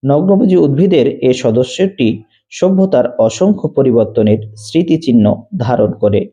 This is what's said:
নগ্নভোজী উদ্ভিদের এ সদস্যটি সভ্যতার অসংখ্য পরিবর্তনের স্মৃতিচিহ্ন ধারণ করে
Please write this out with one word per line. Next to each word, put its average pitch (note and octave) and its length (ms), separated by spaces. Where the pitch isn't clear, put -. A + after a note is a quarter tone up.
নগ্নভোজী F#3 540
উদ্ভিদের C#3+ 400
এ - 20
সদস্যটি B2+ 640
সভ্যতার F#3+ 540
অসংখ্য F#3+ 480
পরিবর্তনের A2 640
স্মৃতিচিহ্ন D#3 640
ধারণ A2+ 340
করে - 220